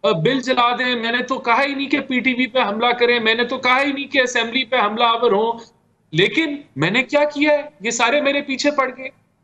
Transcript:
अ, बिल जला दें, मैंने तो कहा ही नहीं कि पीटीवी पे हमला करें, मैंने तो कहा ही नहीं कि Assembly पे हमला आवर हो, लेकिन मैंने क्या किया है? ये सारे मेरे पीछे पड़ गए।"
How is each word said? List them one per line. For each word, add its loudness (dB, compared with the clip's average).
अ, 4
बिल 2
जला 2
दें, -2
मैंने -2
तो -4
कहा 0
ही -2
नहीं -6
कि 0
पीटीवी -2
पे -2
हमला 0
करें, 2
मैंने 0
तो -4
कहा 2
ही 0
नहीं -8
कि 0
Assembly -2
पे -2
हमला 2
आवर 2
हो, 0
लेकिन 0
मैंने 0
क्या 2
किया 0
है? 0
ये -2
सारे 0
मेरे 0
पीछे -2
पड़ -2
गए।" -16